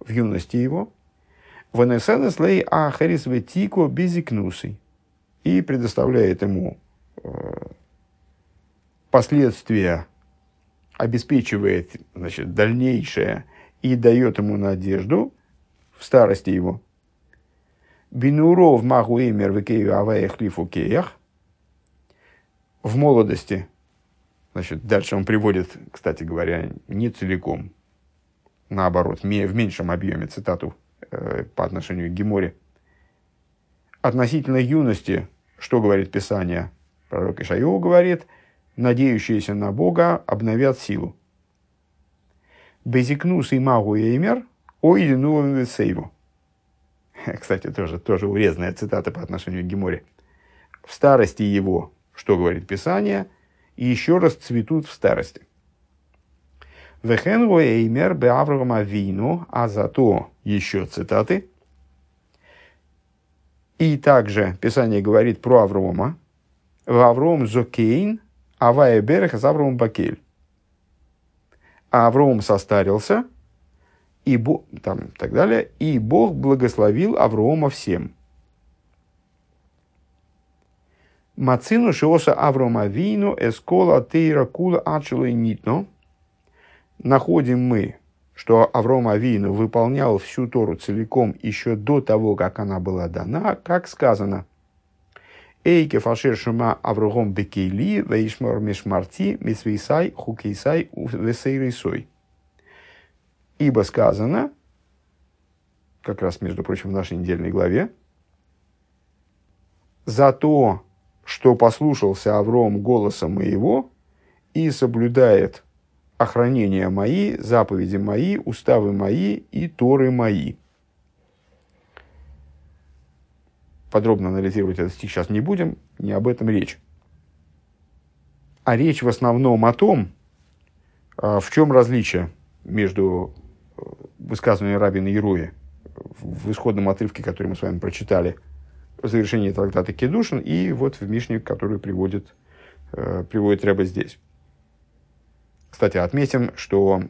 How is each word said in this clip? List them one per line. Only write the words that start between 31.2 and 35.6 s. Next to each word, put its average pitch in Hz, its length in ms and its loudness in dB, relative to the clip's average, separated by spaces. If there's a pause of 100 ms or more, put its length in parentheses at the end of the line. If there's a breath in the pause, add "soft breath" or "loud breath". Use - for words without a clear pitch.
по 90 100 -4
отношению 90 460 -6
к 87 40 -8
Геморе. 98 420 -2 (1500)
Относительно 131 540 0
юности, 127 720 0 (300)
что 123 220 0